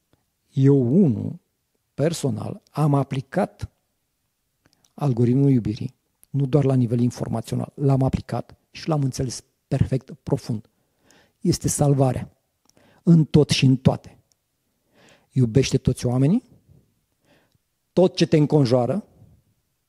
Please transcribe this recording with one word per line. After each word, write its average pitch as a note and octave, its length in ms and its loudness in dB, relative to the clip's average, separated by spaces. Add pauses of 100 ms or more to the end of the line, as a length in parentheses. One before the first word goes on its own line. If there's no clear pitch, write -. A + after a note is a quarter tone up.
(520)
Eu, C#3 520 2
unul, G#2+ 340 -2 (560)
personal, B2 760 -6
am D3 240 0
aplicat - 760 -6 (1200)
algoritmul C3 560 0
iubirii, A2 440 -2 (360)
nu C#3 160 -2
doar C3+ 180 0
la C3+ 100 0
nivel A#2+ 260 0
informațional, A#2+ 760 -4
l-am C3+ 280 0
aplicat - 540 -6 (140)
și - 180 -14
l-am D3+ 140 -2
înțeles C3 420 -6 (240)
perfect, - 440 -2 (100)
profund. - 480 -6 (680)
Este - 280 -2
salvarea C3+ 680 -2 (680)
în E3 220 6
tot - 260 2
și - 140 0
în C3 120 4
toate. - 420 -4 (1120)
Iubește C3 460 2
toți - 280 -2
oamenii, C3+ 360 0 (1500)
tot F3+ 240 2
ce E3 100 0
te E3 100 2
înconjoară, C3+ 680 2 (840)